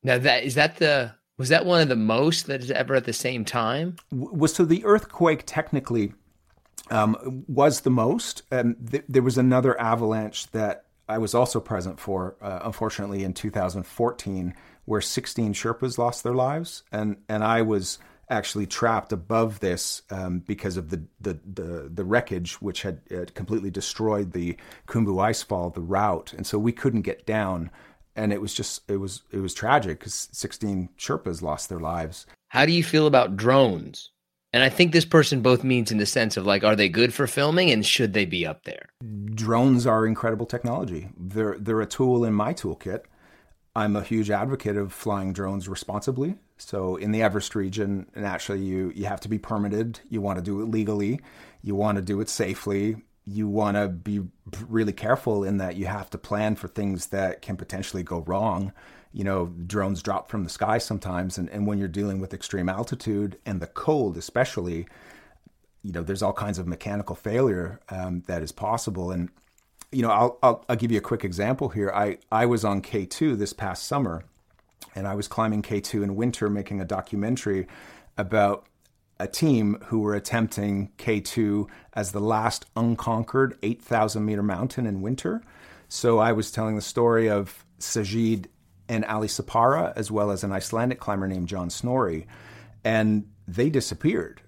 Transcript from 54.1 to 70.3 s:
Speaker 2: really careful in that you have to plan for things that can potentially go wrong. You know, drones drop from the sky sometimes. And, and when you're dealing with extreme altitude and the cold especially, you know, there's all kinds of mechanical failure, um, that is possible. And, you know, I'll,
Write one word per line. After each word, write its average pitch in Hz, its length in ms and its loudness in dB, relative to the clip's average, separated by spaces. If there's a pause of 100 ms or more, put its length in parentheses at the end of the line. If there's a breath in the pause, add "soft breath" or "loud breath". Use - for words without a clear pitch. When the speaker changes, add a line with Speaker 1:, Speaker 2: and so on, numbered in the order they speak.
Speaker 2:
really 110 240 2
careful 107 540 0
in 101 140 0
that 90 180 -4
you 95 80 -4
have 98 240 -6
to - 80 -10
plan 107 400 -2
for 90 100 -12
things 98 400 -4
that 95 340 -2
can - 140 -6
potentially 92 480 -8
go 85 160 -6
wrong. 95 540 -2 (400 soft breath)
You 98 100 -6
know, 95 240 0 (180)
drones 98 380 -2
drop 98 260 -4
from 104 140 -4
the 82 60 -6
sky 107 280 -2
sometimes. 92 600 -4
And, 90 120 -4
and 101 160 -4
when 104 140 0
you're 98 80 -2
dealing 98 320 -2
with 95 140 -8
extreme 92 360 -4
altitude 104 760 -4
and 98 140 -4
the 78 80 -8
cold 120 500 0
especially, 87 720 -2 (960 soft breath)
you 98 80 -8
know, 85 120 -4
there's 95 180 -4
all 101 120 0
kinds 101 260 -4
of 87 80 -6
mechanical 101 480 -6
failure, 104 640 0 (100)
um, 92 380 -6
that 87 140 -4
is 76 100 -8
possible. 98 600 -4
And, 87 180 -4 (640)
you 131 100 -2
know, 113 100 2
I'll, 120 320 4